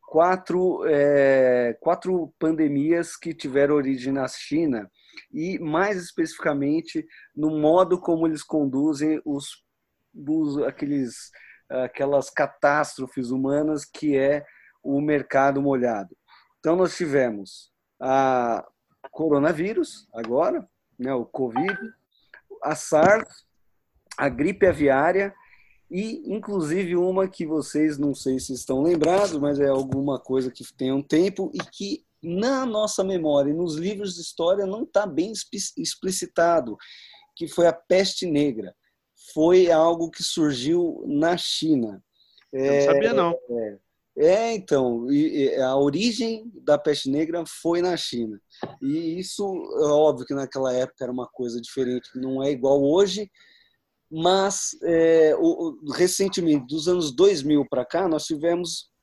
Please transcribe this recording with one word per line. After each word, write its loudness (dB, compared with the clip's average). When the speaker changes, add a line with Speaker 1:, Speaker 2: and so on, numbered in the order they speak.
Speaker 1:
quatro, 2
é, 4
quatro -2
pandemias 0
que -10
tiveram 2
origem -2
na -2
China -4
e, -6
mais 0
especificamente, -4
no -2
modo 4
como 0
eles -2
conduzem 0
os, -8
os, -2
aqueles, -4
aquelas -2
catástrofes -2
humanas -2
que -2
é 2
o -2
mercado 0
molhado. -2
Então, 2
nós 2
tivemos -2
a 2
coronavírus, 0
agora, -2
né, -4
o -2
covid, -4
a -4
sars, 2
a 0
gripe 0
aviária 2
e, -6
inclusive, -2
uma 0
que -8
vocês -2
não 0
sei -4
se -10
estão -4
lembrados, 2
mas 0
é 4
alguma -2
coisa -2
que -18
tem -2
um -2
tempo 0
e -8
que -10
na -2
nossa -2
memória 2
e 0
nos -4
livros -6
de -14
história -2
não -6
tá 0
bem -4
expi-, -10
explicitado, -2
que -10
foi 2
a 4
peste 0
negra. -2
Foi 6
algo 4
que -12
surgiu 0
na 2
China. -2
Speaker 2:
Eu 0
não 4
sabia, 4
Speaker 1:
É, -2
Speaker 2:
não. 2
Speaker 1:
é, -6
é, 4
então, 0
e, 2
e 0
a 0
origem 0
da 4
peste -2
negra -2
foi -2
na 0
China. -6
E -4
isso, -8
é 2
óbvio 4
que -6
naquela -4
época -4
era -6
uma -6
coisa -8
diferente, -6
não -6
é 0
igual 2
hoje, 2
mas, 0
é, 4
o, 0
o, -8
recentemente, 0
dos -6
anos 0
dois 4
mil 2
pra -4
cá, -2
nós -2
tivemos -4